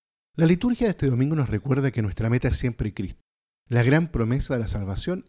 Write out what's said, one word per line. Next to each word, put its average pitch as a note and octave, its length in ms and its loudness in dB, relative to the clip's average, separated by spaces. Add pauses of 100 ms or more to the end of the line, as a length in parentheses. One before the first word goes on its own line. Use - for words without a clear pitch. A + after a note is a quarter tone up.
(360)
La E3 100 4
liturgia F#3 420 2
de - 40 2
este D3 180 0
domingo C3 260 2
nos D3 140 0
recuerda C3+ 420 0
que A#2 100 -2
nuestra G#2+ 280 -2
meta B2 180 0
es A#2+ 80 -2
siempre A2+ 380 -4
Cristo, - 260 -8 (480)
la A#2+ 160 2
gran D#3 260 4
promesa A#2+ 440 -2
de A#2+ 80 0
la G#2 80 -4
salvación G2+ 600 -6